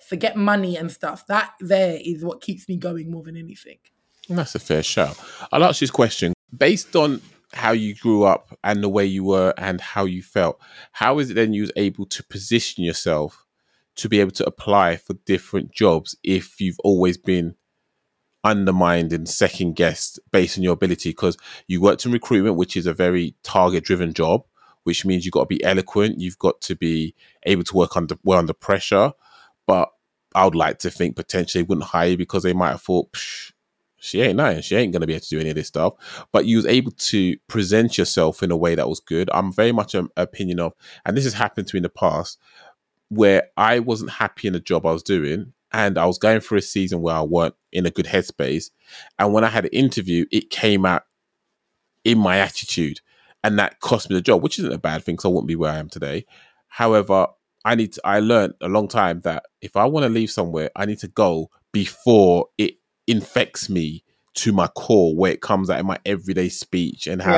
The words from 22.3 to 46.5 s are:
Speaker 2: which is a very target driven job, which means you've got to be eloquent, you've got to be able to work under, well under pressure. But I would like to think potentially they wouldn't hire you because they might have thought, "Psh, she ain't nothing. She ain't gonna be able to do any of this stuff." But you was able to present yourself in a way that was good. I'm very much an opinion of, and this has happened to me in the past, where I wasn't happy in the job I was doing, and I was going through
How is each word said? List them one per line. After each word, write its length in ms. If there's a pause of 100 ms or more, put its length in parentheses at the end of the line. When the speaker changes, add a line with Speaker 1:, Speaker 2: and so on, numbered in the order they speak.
Speaker 2:
which 200
is 100
a 60
very 500
target 420
driven 280
job, 320 (400)
which 200
means 200
you've 80
got 160
to 80
be 80
eloquent, 560
you've 180
got 240
to 140
be 380 (300)
able 200
to 100
work 220
under, 280
well 140
under 140
pressure. 600 (540)
But 220 (460)
I 100
would 100
like 260
to 100
think 260
potentially 460
they 40
wouldn't 220
hire 220
you 60
because 260
they 100
might 180
have 120
thought, 300
"Psh, 400 (460)
she 220
ain't 160
nothing. 240
She 160
ain't 160
gonna 140
be 80
able 100
to 40
do 120
any 80
of 80
this 120
stuff." 260 (360)
But 160
you 120
was 80
able 260
to 440 (120)
present 500
yourself 440
in 100
a 40
way 200
that 120
was 120
good. 320
I'm 200
very 200
much 220
an 220
opinion 440
of, 140 (300)
and 120
this 80
has 100
happened 340
to 80
me 20
in 40
the 60
past, 500 (680)
where 480
I 240
wasn't 320
happy 340
in 60
the 80
job 260
I 60
was 100
doing, 500 (200)
and 260
I 80
was 120
going 220
through 180